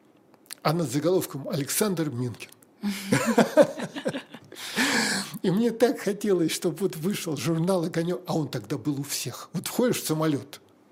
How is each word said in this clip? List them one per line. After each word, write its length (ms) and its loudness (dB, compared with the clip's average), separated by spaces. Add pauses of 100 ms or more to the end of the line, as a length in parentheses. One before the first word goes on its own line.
(640)
А 80 4
над 180 0
заголовком 600 0
"Александр 600 0
Минкин". 420 -6 (300)
<laughs> 1400 2 (1200)
И 20 4
мне 220 4
так 300 4
хотелось, 500 2
чтоб 300 -2
вот 160 0
вышел 400 -2
журнал 480 2
"Огонёк", 420 -2
а 80 0
он 140 0
тогда 280 -6
был 220 -2
у 40 -4
всех. 500 -8
Вот 140 -4
входишь 340 2
в 40 -8
самолёт, 540 0 (320)